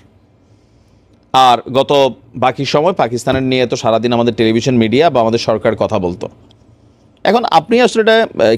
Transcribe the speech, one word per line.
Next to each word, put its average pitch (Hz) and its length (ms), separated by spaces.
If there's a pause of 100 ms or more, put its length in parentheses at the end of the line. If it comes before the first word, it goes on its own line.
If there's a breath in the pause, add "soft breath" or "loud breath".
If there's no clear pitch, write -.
(1300)
আর 127 380
গত 135 420 (240)
বাকি 131 280
সময় 151 280
পাকিস্তানের 131 500
নিয়ে 127 240
তো 120 100
সারাদিন 113 360
আমাদের 117 220
টেলিভিশন 117 420
মিডিয়া 120 340
বা 131 100
আমাদের 113 180
সরকার 113 380
কথা 107 220
বলতো। 90 300 (960)
এখন 226 200
আপনি 233 360
আসলে 226 220
এটা, 226 200
আহ, - 360